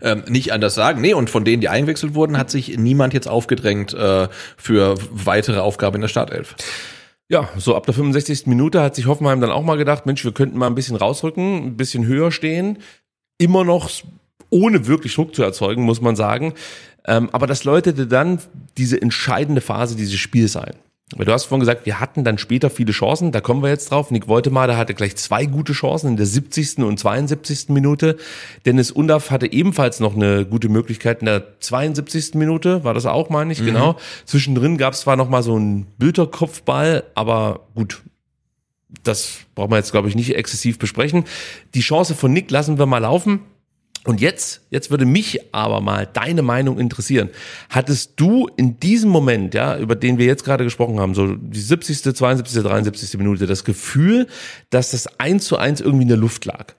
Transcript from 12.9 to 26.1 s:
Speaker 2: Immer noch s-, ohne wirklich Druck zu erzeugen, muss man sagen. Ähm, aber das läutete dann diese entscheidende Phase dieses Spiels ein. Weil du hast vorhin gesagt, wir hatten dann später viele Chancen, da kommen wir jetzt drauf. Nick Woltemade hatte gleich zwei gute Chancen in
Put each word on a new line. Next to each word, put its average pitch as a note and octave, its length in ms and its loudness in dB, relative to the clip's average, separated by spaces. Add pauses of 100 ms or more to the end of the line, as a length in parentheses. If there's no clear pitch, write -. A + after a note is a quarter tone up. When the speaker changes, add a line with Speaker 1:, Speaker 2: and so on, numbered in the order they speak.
Speaker 2:
Immer F#3 240 4
noch F3 260 2
s-, - 140 -12 (480)
ohne F#3 340 4
wirklich C3+ 300 0
Druck D#3+ 180 -2
zu - 80 -2
erzeugen, G#2 400 0
muss A2+ 180 2
man A#2 160 2
sagen. A#2 380 -2 (520)
Ähm, A2+ 260 2
aber B2+ 160 0
das C3+ 160 -2
läutete C#3+ 420 2
dann C#3+ 340 2 (380)
diese B2+ 240 0
entscheidende B2+ 600 0
Phase A#2 340 -4
dieses G2 240 -4
Spiels A2+ 360 2
ein. - 200 -10 (400)
Weil G#2 100 -2
du G#2 80 4
hast C3+ 100 0
vorhin C3+ 160 0
gesagt, A#2+ 260 0
wir G#2+ 140 -4
hatten C3+ 240 -4
dann A2 140 0
später C3 320 0
viele A#2 220 -2
Chancen, D#3 400 0
da A2+ 100 -2
kommen B2+ 200 0
wir C#3 80 0
jetzt D3 220 -2
drauf. C#3+ 180 0
Nick A2+ 180 -2
Woltemade B2 500 2
hatte A2+ 160 -2
gleich G2+ 240 -4
zwei A2+ 280 -2
gute D3 280 -2
Chancen D3 340 -2
in A#2 100 0